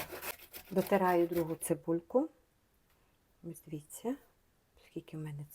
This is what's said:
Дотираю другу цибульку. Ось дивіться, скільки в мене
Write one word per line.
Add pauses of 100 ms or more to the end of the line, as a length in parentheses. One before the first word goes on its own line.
(720)
Дотираю
другу
цибульку. (1120)
Ось
дивіться, (720)
скільки
в
мене